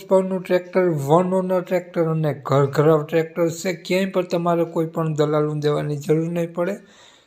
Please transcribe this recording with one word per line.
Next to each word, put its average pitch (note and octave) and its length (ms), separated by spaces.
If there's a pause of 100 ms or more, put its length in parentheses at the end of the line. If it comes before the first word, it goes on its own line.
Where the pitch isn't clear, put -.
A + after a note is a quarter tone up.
પાવરનું F#3+ 340
ટ્રેક્ટર, F3+ 460
વન E3 440
ઓનર F#3 280
ટ્રેક્ટર F3+ 460
અને D#3 260
ઘર C#3+ 320
ઘરાવ D3 380
ટ્રેક્ટર E3 460
છે. F3+ 240
ક્યાંય F#3 320
પણ F#3+ 160
તમારે E3+ 420
કોઈ E3 220
પણ D#3+ 280
દલાલનું D3+ 460
દેવાની D3 380
જરૂર D#3+ 320
નહીં E3+ 240
પડે. F#3 240 (500)